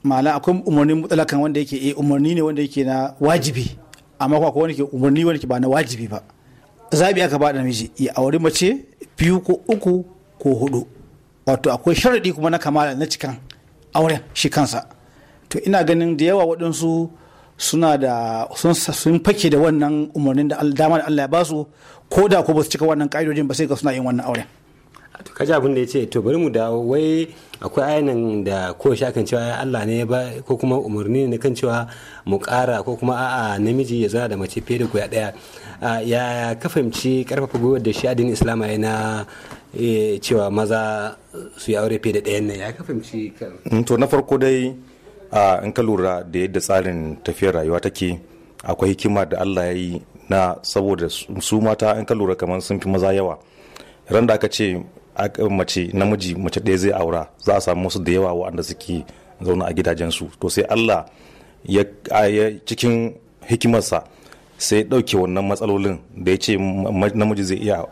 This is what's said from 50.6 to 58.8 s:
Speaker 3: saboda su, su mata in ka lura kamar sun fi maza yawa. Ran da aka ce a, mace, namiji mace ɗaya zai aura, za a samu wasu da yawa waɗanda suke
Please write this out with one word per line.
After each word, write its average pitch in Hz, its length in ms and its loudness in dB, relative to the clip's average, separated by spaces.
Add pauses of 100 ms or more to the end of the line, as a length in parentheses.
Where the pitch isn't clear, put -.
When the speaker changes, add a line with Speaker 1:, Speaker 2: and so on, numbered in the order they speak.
Speaker 3:
saboda 95 480 -2
su, - 180 -10 (140)
su 107 180 0
mata 110 380 2
in 110 80 -6
ka 120 80 0
lura 98 220 0
kamar 92 260 -4
sun 98 180 -4
fi 95 80 -4
maza 95 240 2
yawa. 95 240 0 (720)
Ran 110 180 4
da 113 80 4
aka 107 140 2
ce 95 320 -2 (360)
a, 98 120 -2 (200)
mace, 92 440 -2
namiji 98 420 0
mace 92 260 -4
ɗaya 95 160 2
zai 95 160 2
aura, 85 360 -2 (100)
za 101 180 2
a 98 40 4
samu 90 280 -2
wasu 92 160 -4
da 82 80 0
yawa 92 200 2
waɗanda 87 300 -4
suke 85 420 -8 (360)